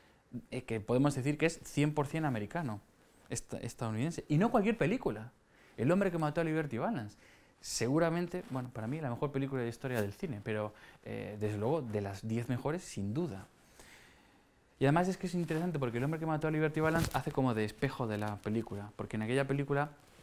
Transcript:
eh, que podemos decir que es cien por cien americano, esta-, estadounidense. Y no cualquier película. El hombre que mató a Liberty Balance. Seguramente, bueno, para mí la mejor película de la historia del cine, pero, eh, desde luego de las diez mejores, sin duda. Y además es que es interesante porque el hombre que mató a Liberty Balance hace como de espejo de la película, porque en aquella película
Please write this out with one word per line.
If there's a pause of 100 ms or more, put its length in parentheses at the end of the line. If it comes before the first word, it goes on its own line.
(500)
eh,
que
podemos
decir
que
es
cien
por
cien
americano, (500)
esta-,
estadounidense.
Y
no
cualquier
película. (440)
El
hombre
que
mató
a
Liberty
Balance. (440)
Seguramente,
bueno,
para
mí
la
mejor
película
de
la
historia
del
cine,
pero, (300)
eh,
desde
luego
de
las
diez
mejores,
sin
duda. (1300)
Y
además
es
que
es
interesante
porque
el
hombre
que
mató
a
Liberty
Balance
hace
como
de
espejo
de
la
película,
porque
en
aquella
película (320)